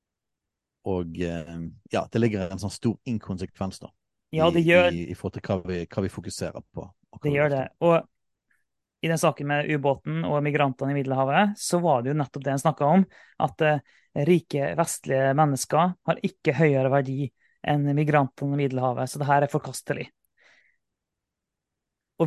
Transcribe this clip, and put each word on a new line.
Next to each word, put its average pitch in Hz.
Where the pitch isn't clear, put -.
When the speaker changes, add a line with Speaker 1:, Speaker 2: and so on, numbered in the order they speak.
Speaker 1:
og, 87
eh, 85
ja, 101
det 117
ligger 104
en 92
sånn 95
stor 110
inkonsekvens 95
da, -
Speaker 2:
Ja, 160
det 170
Speaker 1:
i, 165
Speaker 2:
gjør 175
Speaker 1:
i, 87
i -
forhold -
til -
hva 101
vi, 90
hva -
vi 95
fokuserer -
på, 82
og -
hva -
Speaker 2:
Det -
Speaker 1:
vi 143
Speaker 2:
gjør 143
det. 135
Speaker 1:
forstår. 170
Speaker 2:
Og -
i -
den 165
saken 151
med 147
ubåten 151
og 147
migrantene 143
i 143
Middelhavet, 135
så -
var 156
det 127
jo 151
nettopp 143
det 135
jeg 143
snakket 147
om, 185
at, -
eh, 151
rike 156
vestlige 139
mennesker 156
har 165
ikke 151
høyere 135
verdi 135
enn 147
migrantene 143
i 143
Middelhavet, 127
så 147
det 139
her 143
er -
forkastelig. -
Og 170